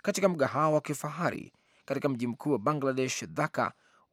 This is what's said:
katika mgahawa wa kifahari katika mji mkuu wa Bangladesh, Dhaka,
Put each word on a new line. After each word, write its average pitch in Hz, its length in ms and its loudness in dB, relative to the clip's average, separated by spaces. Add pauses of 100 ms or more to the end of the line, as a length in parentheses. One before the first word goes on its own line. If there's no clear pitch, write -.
katika 190 260 2
mgahawa 151 400 2
wa 151 120 4
kifahari 147 720 -4 (320)
katika 139 240 0
mji 123 180 0
mkuu 120 240 -2
wa 123 80 4
Bangladesh, 131 680 0
Dhaka, 117 480 -2 (400)